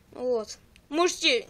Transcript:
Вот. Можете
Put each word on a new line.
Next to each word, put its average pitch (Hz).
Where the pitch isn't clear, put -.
Вот. 247
Можете 320